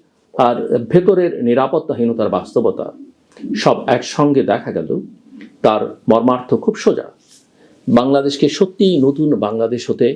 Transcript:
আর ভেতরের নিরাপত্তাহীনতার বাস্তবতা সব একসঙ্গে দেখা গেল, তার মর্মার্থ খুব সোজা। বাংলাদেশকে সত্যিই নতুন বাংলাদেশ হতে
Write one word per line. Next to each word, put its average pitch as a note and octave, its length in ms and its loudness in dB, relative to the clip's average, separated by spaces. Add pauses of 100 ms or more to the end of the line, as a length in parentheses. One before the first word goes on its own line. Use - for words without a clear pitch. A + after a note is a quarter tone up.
(480)
আর A#2+ 80 0 (360)
ভেতরের F3+ 400 2 (160)
নিরাপত্তাহীনতার A#2+ 920 0
বাস্তবতা G#2+ 500 -2 (760)
সব C3+ 140 2 (180)
একসঙ্গে C#3+ 560 0
দেখা A#2 260 -4
গেল, E2 120 -6 (760)
তার G#2+ 160 2 (280)
মর্মার্থ B2 400 2 (140)
খুব - 200 0
সোজা। - 240 0 (800)
বাংলাদেশকে C#3 600 2 (100)
সত্যিই F#3 380 2 (100)
নতুন D3+ 240 0 (160)
বাংলাদেশ A2+ 440 -2
হতে B2+ 260 0